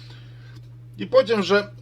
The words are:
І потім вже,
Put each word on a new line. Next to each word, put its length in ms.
І 80
потім 360
вже, 260